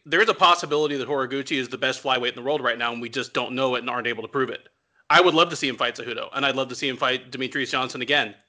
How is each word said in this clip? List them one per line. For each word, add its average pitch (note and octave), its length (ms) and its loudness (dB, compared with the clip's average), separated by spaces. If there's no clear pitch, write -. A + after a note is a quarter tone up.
there's F3 240 2
a G3+ 60 2
possibility D3+ 640 4
that A#2+ 100 -4
Horiguchi C3+ 480 -2
is B2 140 -2
the B2 80 -6
best C3 240 -2
flyweight B2+ 280 0
in A#2 40 -4
the B2 80 -12
world C#3+ 200 0
right A#2+ 140 0
now, A#2+ 160 -2
and A#2+ 80 -8
we A#2+ 80 -8
just A#2 240 -6
don't B2 220 -2
know B2+ 220 0
it A#2 40 -4
and A#2+ 80 -8
aren't A#2+ 180 -2
able A2+ 160 -4
to A2+ 60 -10
prove C3 220 -2
it. - 180 -12
I E3 120 10
would F3+ 100 4
love E3 160 4
to D#3+ 80 -8
see C#3+ 100 -4
him A#2+ 120 -2
fight A#2+ 180 -2
Cejudo, A#2 380 -8
and C3+ 100 -2
I'd C3+ 100 2
love C3+ 140 -2
to B2+ 60 -10
see D3 120 -6
him B2+ 120 -4
fight B2+ 320 -2
Demetrius C3 400 -4
Johnson C3 320 -4
again. B2 320 0